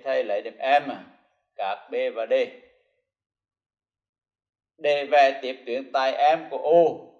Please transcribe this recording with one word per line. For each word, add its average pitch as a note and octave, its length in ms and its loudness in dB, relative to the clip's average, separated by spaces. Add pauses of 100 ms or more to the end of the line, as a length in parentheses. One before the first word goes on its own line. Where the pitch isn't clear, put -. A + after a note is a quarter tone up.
thầy C3 200 -2
lấy A#2 180 -4
điểm - 160 -14 (280)
M, C3 60 -10 (640)
các G2+ 360 -8
B A#2+ 40 -8 (200)
và A2+ 100 -6
D. A#2 80 -2 (2500)
Để D3 280 0
vẽ C#3 360 4
tiếp C3 240 -10
tuyến C3 280 -8
tại C#3 440 2
M D#3+ 120 -12
của C#3 80 -8
O D#3+ 480 2 (140)